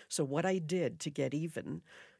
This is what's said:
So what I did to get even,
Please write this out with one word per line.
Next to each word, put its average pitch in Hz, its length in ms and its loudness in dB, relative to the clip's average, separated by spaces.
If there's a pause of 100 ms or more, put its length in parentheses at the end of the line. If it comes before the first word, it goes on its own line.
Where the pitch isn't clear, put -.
So - 160 0
what 147 220 2
I 190 120 4
did 160 420 0
to 151 100 -4
get 139 240 0
even, 160 480 -4 (380)